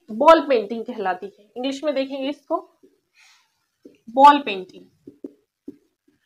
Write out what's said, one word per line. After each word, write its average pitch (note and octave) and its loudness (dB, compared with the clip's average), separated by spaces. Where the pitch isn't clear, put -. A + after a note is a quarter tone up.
ball D4 6
painting A3+ -4
कहलाती G3+ -8
है, - -20
English C4+ -8
में D4+ -2
देखेंगे C4+ -6
इसको D#4 -8
Ball C#4 6
पेंटिंग। F#3+ -10